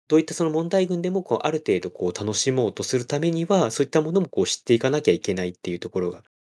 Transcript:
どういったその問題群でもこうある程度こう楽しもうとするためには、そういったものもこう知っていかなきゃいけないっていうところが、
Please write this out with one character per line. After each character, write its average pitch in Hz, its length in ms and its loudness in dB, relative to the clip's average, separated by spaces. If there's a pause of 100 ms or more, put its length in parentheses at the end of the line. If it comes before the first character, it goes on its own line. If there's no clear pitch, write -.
ど 151 80 6
う - 20 8
い 160 40 2
っ - 20 -2
た - 80 -10
そ 175 100 -2
の 160 60 0
問 160 180 -2
題 190 180 2
群 175 160 -2
で 180 80 -2
も 185 140 -2
こ 120 120 -2
う - 80 0
あ 156 80 0
る 113 140 -4
程 95 140 2
度 87 120 -6
こ 90 220 -4
う - 0 -
楽 104 200 -4
し 131 180 0
も 123 180 2
う 92 40 -8
と 131 100 -6
す - 160 -2
る 123 60 -6
た 143 140 -4
め 170 120 0
に 165 140 -2
は、 170 260 2
そ - 120 0
う - 20 4
い - 20 -16
っ - 20 -16
た 160 120 2
も 156 100 -2
の 190 80 2
も 147 80 0
こ - 140 -2
う 90 60 2
知 - 120 -4
っ - 40 -20
て 120 100 4
い 117 60 4
か - 100 0
な 147 120 0
き - 80 2
ゃ 87 40 6
い 85 80 0
け 98 120 -2
な 92 120 -2
い 90 40 -2
っ 90 40 -10
て - 180 -8
い 87 40 -4
う 85 40 -8
と 87 100 -10
こ 92 120 -2
ろ 87 100 -2
が、 - 120 -16 (240)